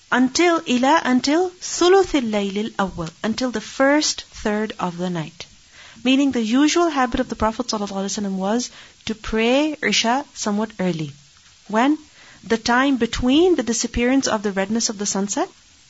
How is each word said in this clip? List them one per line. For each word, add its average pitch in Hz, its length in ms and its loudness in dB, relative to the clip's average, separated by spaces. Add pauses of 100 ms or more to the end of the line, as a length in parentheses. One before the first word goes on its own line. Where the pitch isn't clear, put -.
(120)
Until, 320 500 2
إِلَى. 262 420 2
Until 285 460 2
ثُلُثِ 359 720 2
اللَّيْلِ 208 480 -2
الْأَوَّلِ. 170 420 -6 (120)
Until 226 260 -2
the 226 120 -4
first 285 600 2
third 214 580 -4
of 170 180 -4
the 180 120 -4
night. 165 380 -8 (580)
Meaning 269 260 4
the 240 100 0
usual 294 480 2
habit 262 300 -2
of 247 100 -2
the - 60 -6
Prophet 226 320 -2
sallallahu 196 360 -6
alaihi 196 100 -6
wasallam 196 240 -4
was 208 320 -2 (360)
to 226 100 -6
pray 254 680 0
Isha 233 520 0
somewhat 214 460 -4
early. 160 320 -2 (560)
When? 254 300 2 (460)
The 226 140 0
time 254 400 2
between 262 580 2
the 262 80 0
disappearance 240 640 0
of 214 160 -2
the 208 80 -2
redness 196 380 -2
of 214 80 -8
the 202 80 -4
sunset. 202 440 -2 (400)